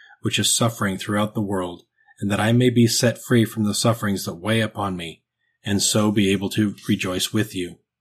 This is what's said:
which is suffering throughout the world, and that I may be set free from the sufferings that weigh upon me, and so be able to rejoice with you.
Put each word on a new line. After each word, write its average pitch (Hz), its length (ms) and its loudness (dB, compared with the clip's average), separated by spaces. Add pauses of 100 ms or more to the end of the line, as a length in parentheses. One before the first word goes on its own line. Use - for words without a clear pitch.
(220)
which - 160 -2
is 104 180 0
suffering 107 440 -2
throughout 104 340 -2
the 113 80 -4
world, 92 440 -4 (340)
and 101 100 -2
that 101 100 0
I 107 120 2
may 123 180 6
be 117 160 6
set 113 320 2
free 117 280 2
from 107 180 -2
the 104 100 0
sufferings 104 520 0
that 90 100 -8
weigh 107 260 -2
upon 101 340 -4
me, 85 280 -10 (400)
and 101 160 0
so 107 320 2
be 101 200 2
able 98 180 0
to 104 240 0 (160)
rejoice 92 420 -2
with 107 220 -2
you. 87 240 -8 (240)